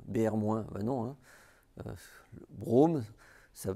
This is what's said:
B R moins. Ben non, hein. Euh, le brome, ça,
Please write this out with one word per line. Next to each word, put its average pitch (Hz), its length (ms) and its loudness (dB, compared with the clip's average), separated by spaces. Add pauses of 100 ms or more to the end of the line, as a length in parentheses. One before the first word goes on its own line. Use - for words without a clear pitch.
B 110 200 2
R 107 80 0
moins. 107 360 0
Ben 104 100 -6
non, 117 240 -2
hein. 139 100 -8 (680)
Euh, 117 80 -10 (460)
le - 100 -20
brome, 135 560 4 (480)
ça, 95 220 -6